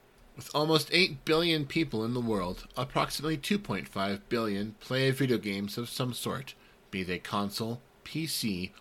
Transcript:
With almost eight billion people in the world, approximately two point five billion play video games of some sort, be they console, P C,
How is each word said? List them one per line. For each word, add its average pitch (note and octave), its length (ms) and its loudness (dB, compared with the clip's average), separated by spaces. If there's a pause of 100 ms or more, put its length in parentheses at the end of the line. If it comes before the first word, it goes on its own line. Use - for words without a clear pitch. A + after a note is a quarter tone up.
(340)
With - 200 -14
almost D#3 380 4
eight D#3+ 340 4
billion D#3 400 4
people C3+ 400 0
in A#2+ 80 0
the B2 80 0
world, F#2+ 520 0
approximately D3 640 0
two G3+ 220 0
point G2 280 -4
five G2 440 -2
billion G#2+ 500 0
play C3 300 2
video C3 260 4
games G2+ 400 -2
of A#2+ 140 -6
some B2+ 240 -2
sort, A#2+ 400 -4 (360)
be F#2+ 120 -2
they F2 160 -2
console, G#2+ 640 -2 (200)
P D#3 240 -4
C, F#2+ 540 -2